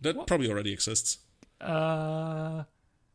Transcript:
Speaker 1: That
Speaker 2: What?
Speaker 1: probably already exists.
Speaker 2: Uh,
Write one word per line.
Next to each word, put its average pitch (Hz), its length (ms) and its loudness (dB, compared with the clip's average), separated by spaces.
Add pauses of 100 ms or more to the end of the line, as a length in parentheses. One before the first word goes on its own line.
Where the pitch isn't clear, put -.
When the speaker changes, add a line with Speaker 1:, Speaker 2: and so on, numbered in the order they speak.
Speaker 1:
That 151 140 0
Speaker 2:
What? 302 100 -6
Speaker 1:
probably 131 240 4
already 101 240 0
exists. - 460 0 (420)
Speaker 2:
Uh, 160 1040 -2 (520)